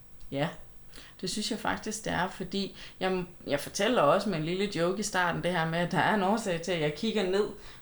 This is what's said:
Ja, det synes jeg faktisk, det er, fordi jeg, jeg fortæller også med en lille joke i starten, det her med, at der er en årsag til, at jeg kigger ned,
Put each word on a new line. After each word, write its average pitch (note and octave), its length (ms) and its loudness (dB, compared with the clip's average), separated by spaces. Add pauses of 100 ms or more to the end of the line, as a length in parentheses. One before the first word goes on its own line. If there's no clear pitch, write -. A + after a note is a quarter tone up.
(300)
Ja, C#3 180 0 (720)
det F3+ 100 -4
synes G#3+ 200 -2
jeg C#4 80 -2
faktisk, - 460 -4
det - 80 -2
er, E3+ 160 0
fordi G3 480 -4 (240)
jeg, F#3 240 0 (220)
jeg F#3 140 0
fortæller A3 420 2
også F#3 260 6
med E3+ 100 0
en D#3 60 -2
lille F#3+ 320 0
joke F3 240 2
i - 20 -2
starten, F3 400 0
det E3+ 100 0
her E3 180 2
med, E3 80 0
at F3 140 2
der E3+ 60 2
er D3+ 160 4
en G3+ 80 2
årsag F#3+ 400 2
til, F#3 100 -2
at E3+ 80 0
jeg D3+ 140 2
kigger G#3+ 280 0
ned, F#3+ 260 2 (340)